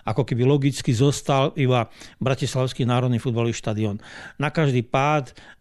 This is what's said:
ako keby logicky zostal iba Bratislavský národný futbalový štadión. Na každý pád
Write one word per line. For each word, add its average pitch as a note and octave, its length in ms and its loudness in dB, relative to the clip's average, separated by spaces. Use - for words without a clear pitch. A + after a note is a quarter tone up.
ako A2 160 0
keby B2 240 0
logicky C3+ 480 2
zostal C#3 640 2
iba B2 320 2
Bratislavský C3 640 -2
národný B2 320 2
futbalový A#2 320 -2
štadión. G#2+ 480 -4
Na D3 80 0
každý C#3+ 320 0
pád C#3 560 0